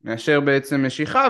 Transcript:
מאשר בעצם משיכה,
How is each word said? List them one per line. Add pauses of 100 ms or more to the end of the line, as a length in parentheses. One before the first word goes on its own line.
מאשר
בעצם
משיכה,